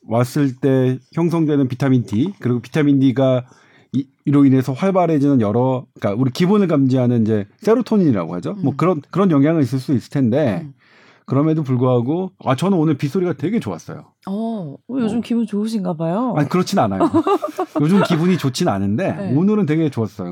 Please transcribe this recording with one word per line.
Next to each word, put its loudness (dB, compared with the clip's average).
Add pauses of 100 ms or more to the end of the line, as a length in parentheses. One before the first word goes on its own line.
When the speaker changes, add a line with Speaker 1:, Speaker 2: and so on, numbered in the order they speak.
Speaker 1:
왔을 0
때 2 (140)
형성되는 0
비타민 0
D, -2
그리고 -2
비타민 0
D가 2 (460)
이, -2 (180)
이로 4
인해서 2
활발해지는 2
여러, 0 (120)
그러니까 -2
우리 0
기분을 2
감지하는 2
이제 0 (140)
세로토닌이라고 0
하죠. -6
뭐 -2
Speaker 2:
음. -14
Speaker 1:
그런, 0
그런 0
영향은 2
있을 -2
수 -2
있을 -4
텐데, 0
Speaker 2:
음. -18 (520)
Speaker 1:
그럼에도 0
불구하고, 0 (160)
아, 0
저는 0
오늘 2
빗소리가 -2
되게 -4
좋았어요. -10 (140)
Speaker 2:
어, -8
어, -18 (140)
요즘 -2
Speaker 1:
어. -2
Speaker 2:
기분 -2
좋으신가 -4
봐요. -4
Speaker 1:
아니, 0
그렇진 0
않아요. 2
Speaker 2:
<laughs> -2
Speaker 1:
요즘 4
기분이 2
좋진 -2
않은데, 0
Speaker 2:
네. -4
Speaker 1:
오늘은 2
되게 0
좋았어요. -6